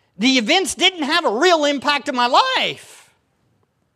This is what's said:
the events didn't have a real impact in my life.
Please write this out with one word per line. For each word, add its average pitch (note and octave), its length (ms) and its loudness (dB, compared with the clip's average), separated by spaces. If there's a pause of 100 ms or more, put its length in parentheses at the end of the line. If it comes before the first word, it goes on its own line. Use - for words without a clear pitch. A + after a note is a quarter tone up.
(180)
the C4 200 2
events C#4+ 360 0
didn't F4 300 0
have D#4+ 220 -2
a G#3+ 120 0
real E4 280 2
impact C#4+ 440 -2
in C4+ 60 -6
my A#3+ 120 0
life. D4+ 840 -2 (840)